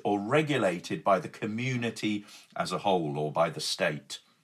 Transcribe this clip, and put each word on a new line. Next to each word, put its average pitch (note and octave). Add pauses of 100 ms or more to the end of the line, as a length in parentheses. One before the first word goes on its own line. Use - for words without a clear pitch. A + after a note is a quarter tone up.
or G2+
regulated G#2
by F#2+
the -
community A2+ (300)
as F2
a F2+
whole E2
or D2+
by E2
the D2+
state. - (260)